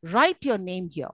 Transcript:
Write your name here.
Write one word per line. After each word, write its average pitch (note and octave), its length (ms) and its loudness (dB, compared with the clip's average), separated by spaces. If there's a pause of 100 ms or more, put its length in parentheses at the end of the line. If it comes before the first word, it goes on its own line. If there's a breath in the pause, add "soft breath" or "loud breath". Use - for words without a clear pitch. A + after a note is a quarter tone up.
Write B3+ 420 2
your C4 140 2
name F#3 300 -6
here. D3 240 -8